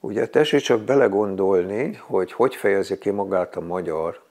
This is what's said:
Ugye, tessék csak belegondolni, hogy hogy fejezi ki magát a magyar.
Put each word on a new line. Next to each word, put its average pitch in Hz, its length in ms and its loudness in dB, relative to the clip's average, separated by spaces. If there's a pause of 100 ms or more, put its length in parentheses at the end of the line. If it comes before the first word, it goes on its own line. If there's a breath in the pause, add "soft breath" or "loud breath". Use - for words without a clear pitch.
Ugye, 107 280 -4
tessék 151 320 2
csak 117 200 2
belegondolni, 101 1120 2
hogy 98 380 -4
hogy 123 220 0
fejezi 98 440 0
ki - 120 -4
magát 95 460 -2
a 90 40 -6
magyar. 82 720 -6